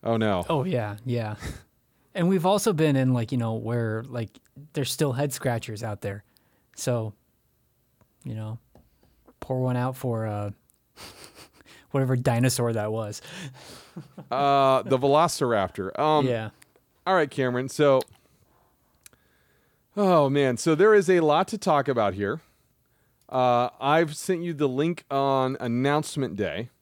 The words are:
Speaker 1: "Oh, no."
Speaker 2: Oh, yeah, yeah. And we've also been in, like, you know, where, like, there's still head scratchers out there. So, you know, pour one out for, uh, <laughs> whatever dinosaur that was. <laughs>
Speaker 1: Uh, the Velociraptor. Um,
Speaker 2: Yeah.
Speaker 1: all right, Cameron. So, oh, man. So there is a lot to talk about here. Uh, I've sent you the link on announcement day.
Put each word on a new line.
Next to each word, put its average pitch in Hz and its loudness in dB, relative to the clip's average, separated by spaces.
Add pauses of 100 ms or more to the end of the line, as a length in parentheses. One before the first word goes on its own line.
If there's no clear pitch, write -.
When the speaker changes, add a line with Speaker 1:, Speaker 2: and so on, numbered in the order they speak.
Speaker 1:
"Oh, 113 0
no." 101 2
Speaker 2:
Oh, 147 0
yeah, 113 -4 (100)
yeah. 113 -4 (800)
And 175 2
we've 185 2
also 196 2
been 151 4
in, 131 2
like, 117 -2
you 131 -2
know, 113 -2
where, 113 -4
like, 120 -6 (420)
there's 143 -4
still 143 0
head 139 -2
scratchers 117 -4
out 104 -8
there. 101 -8 (500)
So, 113 -4 (1080)
you 123 -8
know, 110 -8 (800)
pour 131 -4
one 127 0
out 127 -2
for, 113 -4
uh, 104 -4 (460)
<laughs> - -20
whatever 131 0
dinosaur 120 0
that 107 -2
was. 110 -8
<laughs> - -18 (1000)
Speaker 1:
Uh, 135 4
the 131 2
Velociraptor. 123 2
Um, 151 2
Speaker 2:
Yeah. 110 -4 (560)
Speaker 1:
all 185 2
right, 156 2
Cameron. 131 -2
So, 135 4 (1900)
oh, 180 4
man. 135 2
So 160 0
there 208 6
is 190 4
a 180 4
lot 156 2
to 214 -8
talk 147 0
about 110 2
here. 104 -4 (880)
Uh, 123 2 (100)
I've 151 2
sent 175 -4
you 175 -6
the 143 0
link 151 -2
on 135 0
announcement 127 -2
day. 98 -4 (140)